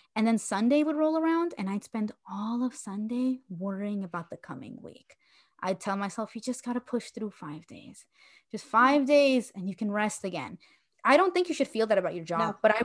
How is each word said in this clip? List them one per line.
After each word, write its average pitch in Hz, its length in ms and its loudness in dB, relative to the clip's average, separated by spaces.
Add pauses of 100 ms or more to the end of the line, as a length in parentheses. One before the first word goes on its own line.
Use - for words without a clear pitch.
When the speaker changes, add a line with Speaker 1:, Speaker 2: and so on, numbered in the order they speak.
(160)
Speaker 1:
And 220 120 2
then 226 100 2
Sunday 240 460 2
would 302 120 -2
roll 311 220 2
around 330 400 0
and 190 120 -6
I'd 202 140 -6
spend 214 280 -6 (180)
all 220 340 -4
of 247 120 -4
Sunday 240 760 -4
worrying 196 540 -6
about 170 260 -8
the - 80 -12
coming - 440 -14
week. - 360 -20 (420)
I'd 185 200 -4
tell 196 180 -4
myself, 202 380 -6
"You 220 60 -12
just - 220 -8
gotta 240 180 -4
push - 300 -6
through 214 200 -8
five 156 360 -14
days. - 380 -20 (460)
Just - 140 -12
five 262 400 6
days 277 500 6
and 185 140 -8
you 185 60 -6
can 208 160 -2
rest 208 320 -2
again." 175 360 -8 (440)
I 262 140 8
don't 370 160 4
think 349 160 2
you 285 60 -4
should 277 120 0
feel 220 200 -2
that 214 100 4
about 170 180 0
your 165 100 -10
job, 170 300 -2
Speaker 2:
No. - 60 -20
Speaker 1:
but 214 140 6
I 226 100 -2